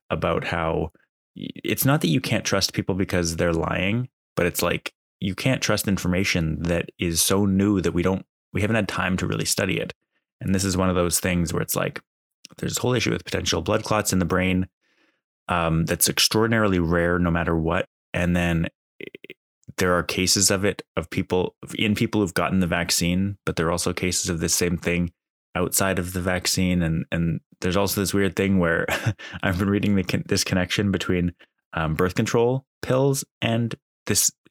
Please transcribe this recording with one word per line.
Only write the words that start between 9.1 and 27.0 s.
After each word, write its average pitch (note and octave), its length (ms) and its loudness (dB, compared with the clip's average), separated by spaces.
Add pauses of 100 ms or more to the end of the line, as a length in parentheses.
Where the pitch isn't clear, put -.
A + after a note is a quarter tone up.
to - 80 -2
really G#2+ 180 -2
study G2+ 340 0
it. - 140 -6 (480)
And F#2+ 140 0
this F#2 100 0
is F#2 120 0
one F#2 120 2
of F2+ 80 2
those F2 240 0
things F2 320 0
where - 100 0
it's - 140 -4
like, - 240 -4 (580)
there's - 200 -4
a - 20 -10
whole B2 140 0
issue A2+ 160 0
with - 140 -4
potential F2 360 -2
blood G#2 220 0
clots G#2+ 300 0
in F#2 60 4
the F#2 60 2
brain, F#2 440 0 (800)
um, E2 360 2
that's E2+ 240 2
extraordinarily A2 720 2
rare F2 400 2
no F2 100 2
matter E2+ 280 2
what. E2 300 0 (280)
And F2 220 2
then E2+ 320 0 (340)
i-, - 320 -18 (440)
there F2+ 160 4
are E2+ 100 2
cases F#2 460 2
of G2 140 0
it, F#2+ 180 0 (140)
of E2+ 140 -6
people, F2+ 460 -2 (180)
in G#2+ 220 0
people A2+ 240 0
who've F#2 120 0
gotten F2+ 280 0
the F2 80 0
vaccine, F2+ 760 0
but - 120 -4
there E2 100 0
are E2+ 60 2
also F2 200 -2
cases F2+ 380 -2
of E2+ 80 -2
this E2+ 160 -2
same F2 220 0
thing F2 360 -2 (440)
outside F#2 420 0
of F2+ 140 -4
the F#2 80 -4
vaccine. F2+ 640 0
And, D#2+ 280 0